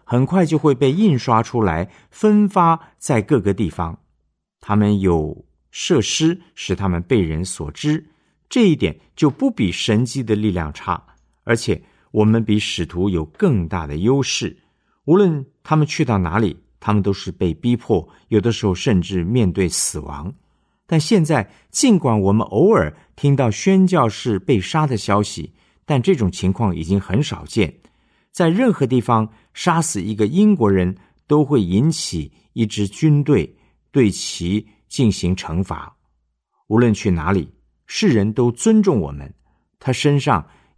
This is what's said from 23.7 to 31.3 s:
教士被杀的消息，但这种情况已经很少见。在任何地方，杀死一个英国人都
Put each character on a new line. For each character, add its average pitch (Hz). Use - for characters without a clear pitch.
教 165
士 104
被 107
杀 156
的 127
消 101
息， -
但 135
这 185
种 104
情 185
况 101
已 82
经 98
很 98
少 82
见。 -
在 170
任 214
何 139
地 123
方， 110
杀 165
死 104
一 104
个 107
英 202
国 110
人 92
都 147